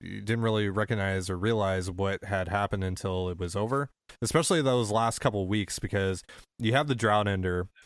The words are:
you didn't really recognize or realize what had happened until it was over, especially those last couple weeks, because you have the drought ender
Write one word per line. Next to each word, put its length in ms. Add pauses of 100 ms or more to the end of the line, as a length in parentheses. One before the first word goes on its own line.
you 200
didn't 220
really 260
recognize 600
or 80
realize 540
what 340
had 240
happened 360
until 440
it 100
was 180
over, 340 (320)
especially 400
those 280
last 280
couple 300
weeks, 300
because 440 (360)
you 140
have 160
the 60
drought 340
ender 400 (180)